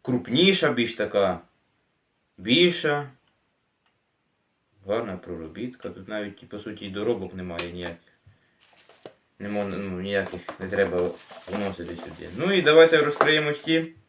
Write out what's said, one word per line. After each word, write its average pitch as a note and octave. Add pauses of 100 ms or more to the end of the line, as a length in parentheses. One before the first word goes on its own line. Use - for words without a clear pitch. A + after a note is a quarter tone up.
крупніша, D3
більш A#2+
така F#2+ (960)
більша. D3 (1800)
Гарна G#2
проробітка. F2+
Тут F#2+
навіть, G#2
по G#2
суті, G#2
доробок G2
немає F2
ніяких. F2 (1300)
Нема, G#2
ну, F#2+
ніяких G2
не F#2
треба F2+ (360)
вносити F2+
сюди. E2
Ну F3+
і F#3
давайте D#3+
розкриємо D3
ті D#3+ (160)